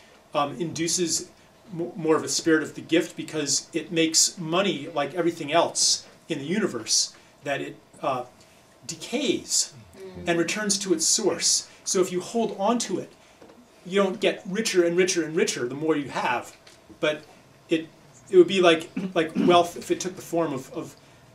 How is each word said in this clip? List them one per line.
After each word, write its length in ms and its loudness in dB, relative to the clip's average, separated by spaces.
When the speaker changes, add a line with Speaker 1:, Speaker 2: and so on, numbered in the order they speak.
Speaker 1:
um, 240 0
induces 720 -2
m-, 200 -4
more 180 4
of 80 0
a 60 -8
spirit 340 2
of 120 -10
the 60 -12
gift, 360 0
because 560 -4
it 180 -6
makes 460 2
money, 560 -2
like 220 -2
everything 360 -2
else 540 2
in 100 -4
the 60 -8
universe, 680 -2
that 180 -4
it, 140 -12
uh, 220 -2
decays 840 -2
Speaker 2:
Mm. 300 -12
Speaker 1:
and 120 2
returns 400 0
to 140 0
its 140 0
source. 600 0
So 180 -2
if 100 0
you 100 -4
hold 380 -2
on 200 2
to 200 -4
it, 120 -12
you 180 2
don't 160 0
get 280 0
richer 380 2
and 120 2
richer 260 2
and 120 -4
richer 320 0
the 80 -6
more 200 0
you 140 -4
have, 460 -4
but 240 -2
it, 180 0
it 80 6
would 100 10
be 140 2
like, 280 4
<clears throat> 140 -8
like 200 0
wealth 420 4
if 120 -10
it 100 0
took 160 -8
the 60 -14
form 320 -2
of, 200 -10
of, 220 -10